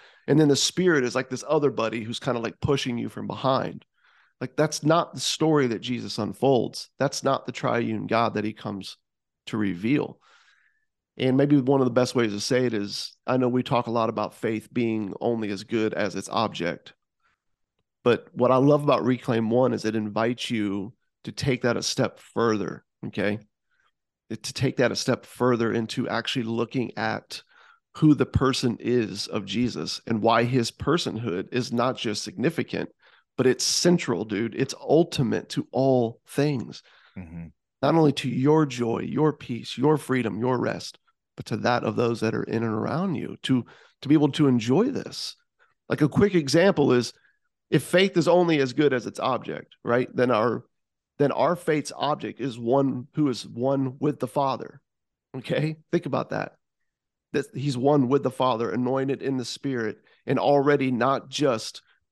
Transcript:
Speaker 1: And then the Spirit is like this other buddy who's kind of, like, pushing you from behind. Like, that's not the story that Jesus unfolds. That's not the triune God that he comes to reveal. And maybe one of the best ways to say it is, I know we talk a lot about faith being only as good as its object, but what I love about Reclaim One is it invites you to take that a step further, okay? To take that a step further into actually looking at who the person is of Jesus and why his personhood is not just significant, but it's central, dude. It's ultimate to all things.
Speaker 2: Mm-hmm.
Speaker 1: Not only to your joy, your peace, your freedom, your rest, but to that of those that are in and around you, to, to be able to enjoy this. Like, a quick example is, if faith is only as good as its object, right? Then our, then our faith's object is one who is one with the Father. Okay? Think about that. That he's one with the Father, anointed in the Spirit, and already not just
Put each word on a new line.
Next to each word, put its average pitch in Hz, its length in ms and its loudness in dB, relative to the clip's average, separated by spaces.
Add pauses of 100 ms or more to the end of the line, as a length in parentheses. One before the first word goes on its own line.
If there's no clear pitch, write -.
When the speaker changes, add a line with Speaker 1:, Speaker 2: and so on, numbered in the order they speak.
(280)
Speaker 1:
And 143 120 4
then 151 100 6
the 139 60 6
Spirit 160 480 2
is 120 120 -2
like 127 140 -2
this 127 180 -8
other 147 240 2
buddy 113 320 -2
who's 110 160 -8
kind 123 180 -2
of, 113 60 -6
like, 107 180 -6
pushing 139 360 -2
you 113 120 -6
from 104 160 -12
behind. 113 600 -2 (540)
Like, 127 160 -10
that's 151 280 0
not 160 320 2
the 139 40 -10
story 147 480 2
that 110 140 -2
Jesus 117 380 -6
unfolds. 107 720 0 (100)
That's - 240 -2
not 135 220 0
the 131 60 -10
triune 113 540 -2
God 113 300 2
that 107 80 -2
he 110 100 -4
comes 101 440 -10 (500)
to 113 100 -6
reveal. 107 640 -2 (1000)
And 131 200 2
maybe 143 220 4
one 135 220 4
of 127 40 4
the 123 60 0
best 123 240 2
ways 120 160 2
to 101 80 -4
say 127 260 0
it 117 80 -2
is, 101 420 -6 (100)
I 123 120 0
know 127 120 2
we 123 140 0
talk 120 240 0
a 113 40 -6
lot 113 180 0
about 107 260 -4
faith 110 360 -4
being 110 500 -2
only 113 300 -2
as 98 120 -6
good 110 300 0
as 90 220 -2
its 95 140 -8
object, 90 640 -4 (1120)
but 117 300 2
what 120 180 4
I 131 60 6
love 147 260 4
about 127 220 2
Reclaim 117 440 0
One 123 240 2
is - 120 -4
it 110 100 -2
invites 110 540 -2
you 104 440 -4 (320)
to - 60 -12
take 127 300 -4
that 120 160 2
a - 60 -6
step - 360 -2
further, 107 640 -2 (240)
okay? 104 320 -4 (920)
To - 240 -10
take - 240 -2
that 120 140 4
a 101 40 -4
step - 300 -2
further 117 460 0
into 113 360 -4
actually 117 360 -4
looking 117 540 -4
at 110 460 -6 (540)
who 151 180 6
the 123 100 2
person 131 540 0
is 107 480 -2
of 104 180 -6
Jesus 98 600 -4
and 113 140 0
why 113 240 4
his 120 260 0
personhood 113 800 -4
is 117 220 -4
not 120 240 0
just 107 260 -6
significant, 101 640 -4 (480)
but 131 80 2
it's 127 200 2
central, 170 600 2
dude. 110 300 -4
It's 135 240 -4
ultimate 135 680 0
to - 220 -6
all 123 560 0
things. 139 540 -4 (360)
Speaker 2:
Mm-hmm. 85 300 -14 (340)
Speaker 1:
Not 151 140 2
only 156 180 6
to - 160 -6
your 147 360 4
joy, 120 340 -2
your 143 340 0
peace, - 440 -10
your 147 200 2
freedom, 120 420 -2
your 123 180 0
rest, 117 400 -4 (380)
but - 120 -12
to 113 100 -4
that 120 260 2
of 107 120 -2
those 117 260 0
that 110 120 0
are 110 100 -2
in 113 200 -2
and 113 100 -2
around 135 420 -4
you, 90 280 -8
to, 127 220 0 (360)
to - 60 -10
be 143 80 6
able 147 160 4
to 147 160 2
enjoy 127 420 4
this. - 460 -8 (540)
Like, 135 120 0
a 147 80 4
quick 202 260 2
example 151 580 4
is, 123 200 0 (560)
if - 140 2
faith 190 340 2
is 160 100 2
only 170 320 6
as 131 140 0
good 143 200 4
as 120 140 -2
its - 120 -12
object, 107 640 -4
right? 120 300 2
Then 127 160 2
our, 117 360 2 (540)
then 143 120 4
our 151 240 2
faith's 156 400 -2
object 135 460 -4
is 117 180 -6
one 127 560 2
who 151 140 2
is 117 180 -6
one 131 520 -2
with 147 200 -2
the 131 80 -4
Father. - 540 -4 (560)
Okay? 151 400 -2 (140)
Think 175 140 0
about 131 260 -4
that. 104 220 -6 (800)
That 139 140 -2 (100)
he's 131 220 -4
one 131 320 4
with 139 140 2
the 131 80 0
Father, 120 400 -2
anointed 131 500 -2
in 131 160 -2
the 123 80 -4
Spirit, 123 540 -6 (260)
and 131 120 0
already 139 540 4
not 123 380 0
just 135 520 -2 (300)